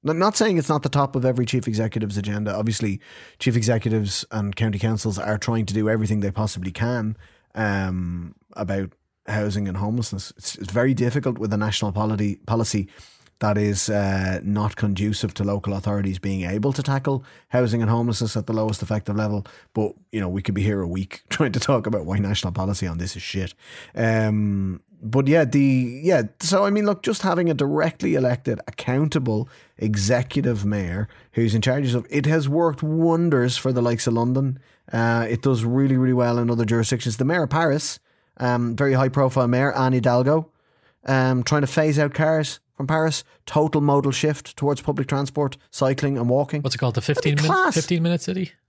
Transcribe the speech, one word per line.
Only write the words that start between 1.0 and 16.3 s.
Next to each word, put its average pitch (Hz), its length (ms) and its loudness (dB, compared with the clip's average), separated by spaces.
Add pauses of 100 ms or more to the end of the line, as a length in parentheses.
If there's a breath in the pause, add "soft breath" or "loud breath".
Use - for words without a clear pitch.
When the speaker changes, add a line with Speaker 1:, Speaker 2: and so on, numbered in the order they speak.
Speaker 1:
of 123 80 0
every 123 200 2
chief 120 220 -2
executive's 107 500 -2
agenda. 104 380 -4
Obviously, 107 460 -2 (380 loud breath)
chief 123 180 2
executives 110 760 0
and 101 240 -4
county 107 240 0
councils 107 400 0
are 107 200 -2
trying 113 260 -2
to 95 80 -6
do 107 160 0
everything 107 320 0
they 98 100 -2
possibly 92 400 -4
can, 113 460 -4 (380 soft breath)
um, 92 800 -2 (180)
about 98 400 -4 (340)
housing 104 400 -2
and 92 100 -4
homelessness. 104 600 -4
It's, - 180 -8
it's 95 160 -10
very 123 220 2
difficult 123 460 0
with 104 120 -2
a 104 60 0
national 104 340 -2
polity-, 104 540 0
policy 110 420 0 (520 loud breath)
that 104 180 2
is, 104 320 0
uh, 95 540 0
not 104 320 -2
conducive 104 580 -2
to 101 100 -4
local 101 300 -2
authorities 98 460 -2
being 95 240 -4